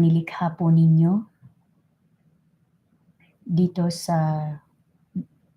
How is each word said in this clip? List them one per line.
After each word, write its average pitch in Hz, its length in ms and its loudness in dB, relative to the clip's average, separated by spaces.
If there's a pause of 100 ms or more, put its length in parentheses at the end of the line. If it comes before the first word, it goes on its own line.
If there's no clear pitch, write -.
nilikha 165 560 0
po 165 160 0
ninyo 165 480 4 (2250)
dito 180 480 -2
sa 170 240 -4 (1400)